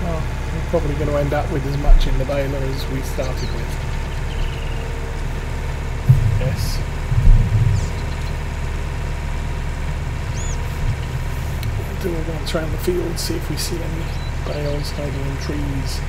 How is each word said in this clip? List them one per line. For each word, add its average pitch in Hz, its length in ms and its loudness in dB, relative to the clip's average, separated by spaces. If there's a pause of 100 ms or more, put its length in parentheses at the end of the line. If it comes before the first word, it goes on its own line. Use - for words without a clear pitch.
Well, 160 180 -2 (320)
we're - 160 -2
probably 156 240 0 (100)
gonna 147 140 2
end 143 160 2
up 147 180 0
with 135 140 -2
as 143 140 -2
much 135 260 8
in 131 140 4
the 135 60 2
baler 139 300 0
as 135 360 -2
we 135 100 -2
started 135 480 -2
with. - 160 -2 (2750)
Yes. - 400 2 (4000)
We'll - 340 -4
do - 20 -2
a 160 60 -2 (100)
once 156 220 -4
round 156 180 -2
the 143 60 -2
field, 170 400 -2
see - 160 -2
if 160 160 -4
we 147 80 -4
see - 240 -4
any 160 240 -4 (400)
bales 147 460 -4
hiding 143 280 -4
in 139 180 -4
trees. 143 720 -4